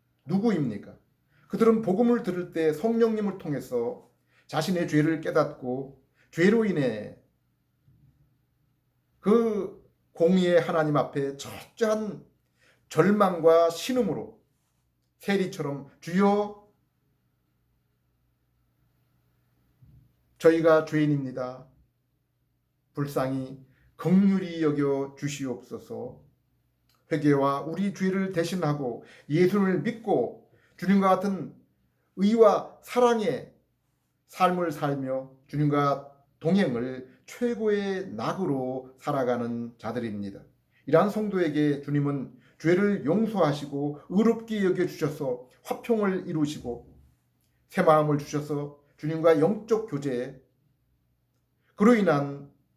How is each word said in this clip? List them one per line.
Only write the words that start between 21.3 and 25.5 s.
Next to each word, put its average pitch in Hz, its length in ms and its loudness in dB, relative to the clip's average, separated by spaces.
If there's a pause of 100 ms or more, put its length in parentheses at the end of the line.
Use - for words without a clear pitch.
불쌍히 135 720 -6 (300)
긍휼히 180 640 2
여겨 139 560 0
주시옵소서." 123 1040 -10 (880)